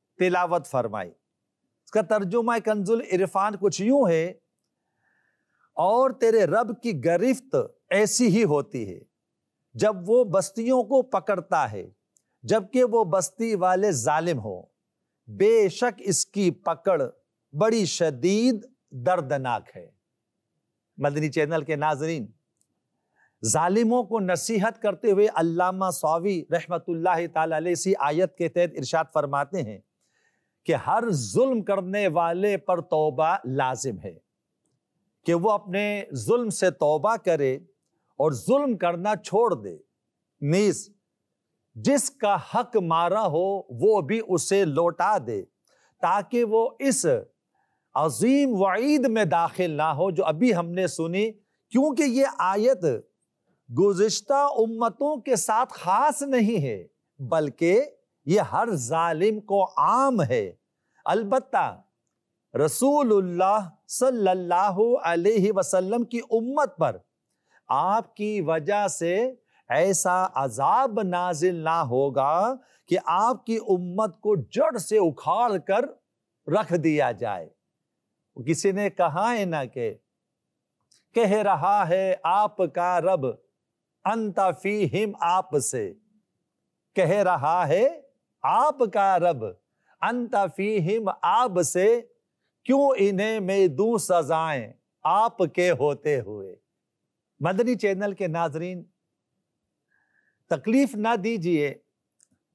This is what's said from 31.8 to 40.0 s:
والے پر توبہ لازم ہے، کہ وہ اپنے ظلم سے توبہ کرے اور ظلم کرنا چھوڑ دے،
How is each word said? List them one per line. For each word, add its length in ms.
والے 480
پر 240
توبہ 640
لازم 600
ہے، 140
کہ 100
وہ 160
اپنے 540
ظلم 360
سے 200
توبہ 460
کرے 380
اور 160
ظلم 440
کرنا 400
چھوڑ 380
دے، 220